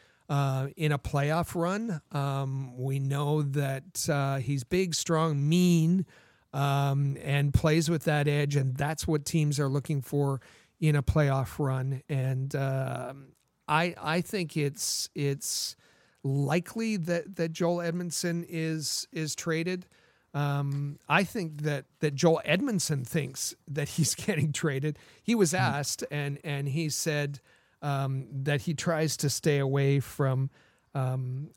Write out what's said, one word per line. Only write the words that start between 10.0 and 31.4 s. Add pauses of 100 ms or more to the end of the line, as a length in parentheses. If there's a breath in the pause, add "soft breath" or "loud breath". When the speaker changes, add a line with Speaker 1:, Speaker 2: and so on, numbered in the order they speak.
Speaker 1:
for (380 loud breath)
in
a
playoff
run.
And,
um, (380)
I,
I
think
it's,
it's (480 soft breath)
likely
that,
that
Joel
Edmondson
is,
is
traded. (460 soft breath)
Um, (100)
I
think
that, (160)
that
Joel
Edmondson
thinks (140)
that
he's
<laughs>
getting
traded. (240 loud breath)
He
was
Speaker 2:
Hmm.
Speaker 1:
asked,
and,
and
he
said, (420 soft breath)
um,
that
he
tries
to
stay
away
from, (440 soft breath)
um,